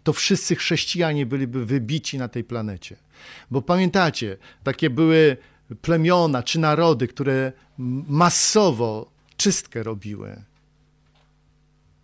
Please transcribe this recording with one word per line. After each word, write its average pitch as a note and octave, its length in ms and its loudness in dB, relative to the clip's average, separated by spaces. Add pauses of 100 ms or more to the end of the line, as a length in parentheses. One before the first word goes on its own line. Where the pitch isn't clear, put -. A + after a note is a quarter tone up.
to D#3+ 100 0
wszyscy - 440 0
chrześcijanie D#3 680 -2
byliby B2+ 400 -4
wybici C3+ 520 -4
na B2 100 -6
tej A#2 160 -8
planecie. G#2+ 520 -10 (540)
Bo C3 120 -2
pamiętacie, F3 760 0 (280)
takie C#3 260 0
były D#3 460 6 (460)
plemiona E3 600 2
czy - 160 -4
narody, D3+ 500 2
które C3 440 -2 (260)
m-, B2+ 300 -6
masowo C#3+ 1000 2 (260)
czystkę - 460 -2
robiły. G#2 600 -10 (1600)